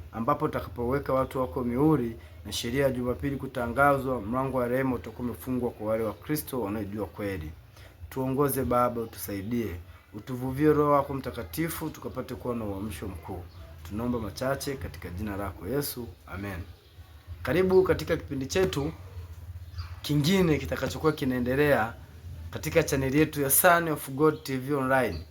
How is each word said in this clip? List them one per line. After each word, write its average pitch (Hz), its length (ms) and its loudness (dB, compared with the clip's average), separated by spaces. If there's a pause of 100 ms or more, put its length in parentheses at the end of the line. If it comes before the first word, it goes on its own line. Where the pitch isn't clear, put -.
(120)
ambapo 127 320 0
utakapoweka 131 680 -2
watu 131 280 2
wako 127 240 -2
mihuri 123 520 4 (300)
na 104 60 -8
sheria 123 320 0
ya 131 60 4
Jumapili 127 460 -2
kutangazwa, 131 840 2
mlango 127 380 0
wa 120 100 2
rehema 131 260 2
utakuwa 120 340 -6
umefungwa 123 420 -2
kwa - 160 -8
wale 110 180 2
wa 104 80 0
Kristo 151 480 -4
wanaojua 101 460 -4
kweli. 92 440 -6 (600)
Tuongoze 135 540 0
Baba, 120 360 2
utusaidie, 104 760 -4 (380)
utuvuvie 131 580 2
Roho 147 200 6
wako 143 220 4
Mtakatifu 143 760 -4
tukapate 127 440 -8
kuwa 120 220 -4
na 117 80 -4
uamsho 104 440 -6
mkuu. 92 340 -10 (460)
Tunaomba 120 300 -2
machache 127 560 -2
katika 87 340 -10
jina 95 280 -6
lako 98 320 -6
Yesu, 127 400 -2 (180)
amen. 95 320 -8 (840)
Karibu 185 400 4
katika 165 340 2
kipindi 135 300 -6
chetu 165 460 0 (1120)
kingine 151 560 4
kitakachokuwa 131 540 0
kinaendelea 127 800 2 (580)
katika - 320 4
chaneli 135 360 2
yetu 151 240 4
ya 135 80 2
Son 170 380 6
of 147 220 -4
God 151 320 4
T 135 140 -4
V 131 180 -2
Online. 131 560 2